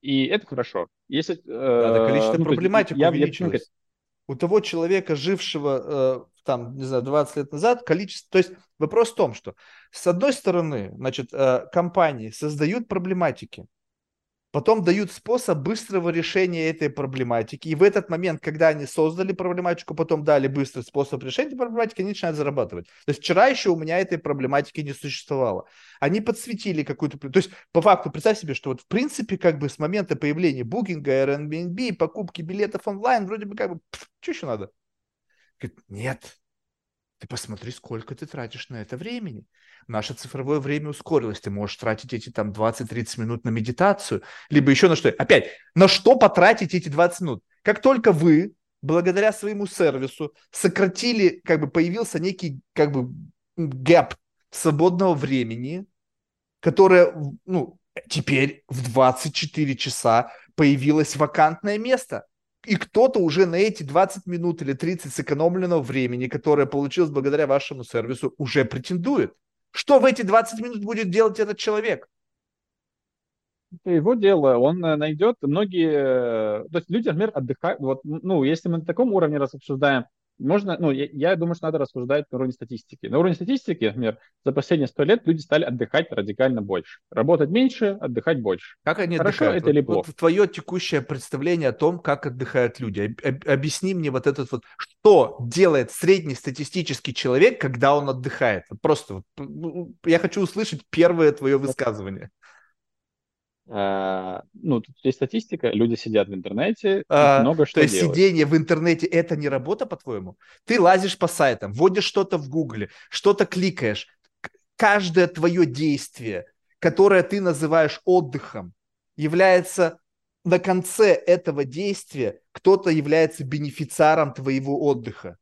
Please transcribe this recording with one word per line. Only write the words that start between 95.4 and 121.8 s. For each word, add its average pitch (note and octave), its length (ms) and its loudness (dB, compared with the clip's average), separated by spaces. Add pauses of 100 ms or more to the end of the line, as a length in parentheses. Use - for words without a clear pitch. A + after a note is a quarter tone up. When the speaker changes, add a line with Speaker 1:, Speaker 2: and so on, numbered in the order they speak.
Speaker 2:
среднестатистический D3+ 1200 -2
человек, D3 480 2
когда C#3 340 2
он C#3+ 140 -2
отдыхает? B2+ 600 -2
Вот G#2 120 -16
просто D3 320 -2
вот, F#2+ 100 -12 (120)
п-, C#3+ 80 -12
ну, D#3+ 500 -12 (100)
я E3 160 4
хочу G3 220 -2
услышать F#3 480 -4
первое E3 420 4
твоё C#3 280 0
Speaker 1:
Вот. C#3 80 -4
Speaker 2:
высказывание. G#2 640 -6 (1400)
Speaker 1:
А, F#2+ 760 -4 (100)
ну, C#3 280 -2
тут - 220 -20
есть C3 140 0
статистика, E3 540 -4
люди A#2 240 0
сидят G#2+ 320 -2
в G2+ 80 -12
интернете F#3 640 -4
и - 100 -10
Speaker 2:
А, C#3+ 320 6
Speaker 1:
много D#3 220 2
Speaker 2:
то C#3 80 0
Speaker 1:
что D#3 100 4
Speaker 2:
есть A#2+ 140 4
Speaker 1:
делают. C#3+ 200 0
Speaker 2:
сидение F3 300 4
в D3 100 2
интернете — D#3+ 560 2
это E3 240 0
не D3 140 -4
работа, D3+ 380 -4
по-твоему? G2 500 -10 (280)
Ты A3+ 140 2
лазишь F#3 380 4
по F3 100 0
сайтам, A#2+ 460 0
вводишь F#3 300 2
что-то - 340 -2
в C#3+ 100 -6
Гугле, B2+ 420 -6 (200)
что-то G3+ 360 2
кликаешь. F3+ 640 -4 (340)
К-, - 80 -16 (260)
каждое F#3 520 4
твоё F3 380 2
действие, C3 800 -4 (340)
которое F#3+ 440 6
ты G3 180 -2
называешь D#3+ 640 2
отдыхом, C3+ 680 -2 (440)
является F3+ 800 2 (460)
на F3+ 160 2
конце F#3 540 2
этого E3 520 2
действия, C#3+ 760 -6 (100)